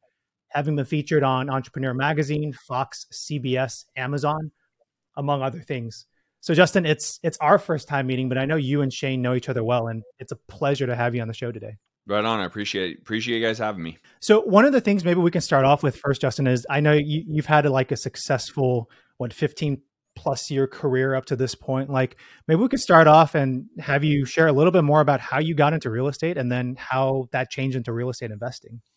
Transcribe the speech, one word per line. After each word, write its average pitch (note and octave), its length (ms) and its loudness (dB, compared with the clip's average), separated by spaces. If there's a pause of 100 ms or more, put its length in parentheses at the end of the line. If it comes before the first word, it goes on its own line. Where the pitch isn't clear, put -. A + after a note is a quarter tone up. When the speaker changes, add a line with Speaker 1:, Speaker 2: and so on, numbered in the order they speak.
(500)
Speaker 1:
having D3 260 -2
been C#3 100 -2
featured D3+ 380 0
on C3 260 0
Entrepreneur C3+ 420 -4
Magazine, D3 640 -2
Fox, - 580 -8
C - 280 -8
B B2+ 180 -2
S, B2+ 280 -4 (120)
Amazon, C#3+ 540 -4 (680)
among C#3+ 240 -2
other C3+ 180 -4
things. A#2+ 460 -10 (360)
So - 120 -2
Justin, F3 320 4
it's, - 380 -2
it's E3 180 -4
our D#3+ 160 6
first - 300 -6
time C#3 180 -2
meeting, B2+ 240 -2
but B2+ 80 -2
I C3+ 80 -2
know D#3+ 120 -2
you C#3+ 240 0
and C3+ 120 -2
Shane C3 300 -4
know B2 100 0
each B2+ 160 -2
other A#2+ 140 -2
well, A#2 240 0
and A2+ 160 -8 (160)
it's B2+ 120 -18
a A#2 40 -12 (120)
pleasure C#3 380 -2
to B2 100 -2
have A#2+ 200 0
you A#2+ 80 -4
on A2 40 -8
the A2+ 60 -8
show A#2+ 180 -8
today. G#2+ 260 -14 (280)
Speaker 2:
Right G#2 180 0
on. A2+ 160 0
I F#2+ 60 -4
appreciate, F#2+ 540 -6
appreciate A2+ 400 -4
you A2+ 40 -2
guys A2+ 140 0
having G#2+ 240 -4
me. E2 160 -10 (220)
Speaker 1:
So G#3+ 220 4
one G#3+ 240 6
of D4 60 4
the C4+ 80 4
things G3+ 240 2
maybe F3 160 2
we E3+ 120 4
can F3+ 100 0
start C3+ 240 2
off C#3+ 160 4
with C#3 160 0
first, C#3 240 -4
Justin, C#3 240 0
is B2 240 2
I C#3+ 100 0
know D3+ 140 4
you, D3+ 340 0
you've D3+ 200 -4
had, D3+ 180 4
like, C3 260 0
a C3 60 -2
successful, B2+ 920 -4 (260)
what, A#2+ 160 -6
fifteen D3 480 -4 (340)
plus - 360 -6
year C3+ 160 2
career C3 480 0
up C3 100 -4
to C#3 100 -4
this B2+ 200 -2
point. C3+ 340 -4
Like, C3 280 -2 (300)
maybe E3 140 4
we C4 60 4
could C4 120 -2
start D#3+ 280 8
off D3+ 260 8
and C3+ 320 0 (140)
have C#3+ 240 -2
you C#3+ 220 2
share D#3+ 200 2
a D3+ 80 4
little D#3 180 4
bit F3 120 4
more D3 180 4
about C#3 180 2
how - 200 -4
you D#3+ 160 -2
got D3+ 180 4
into D3 160 -4
real B2 180 -2
estate E3 300 -4
and B2 140 -2
then B2 260 -4
how C3 540 -2
that C3 180 -4
changed C3 260 -4
into A#2+ 160 -6
real A#2+ 200 -4
estate A#2 180 -10
investing. A2+ 500 -12 (180)